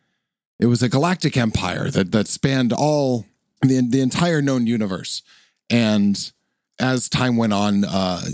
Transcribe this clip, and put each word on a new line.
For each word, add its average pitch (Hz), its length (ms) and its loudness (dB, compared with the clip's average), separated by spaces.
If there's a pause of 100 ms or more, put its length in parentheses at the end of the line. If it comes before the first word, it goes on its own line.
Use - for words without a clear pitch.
(600)
it 113 80 2
was 120 160 2
a 123 60 0
galactic 156 480 0
empire 98 520 -2
that, 92 220 -2
that 101 160 0
spanned 131 440 0
all 135 540 0 (360)
the, 131 260 4
the 135 140 2
entire 156 420 0
known 131 240 0
universe. 107 540 -4 (480)
And 107 640 2 (480)
as 127 300 -2
time 127 280 0
went 113 160 0
on, 101 320 2
uh, 92 360 -2 (120)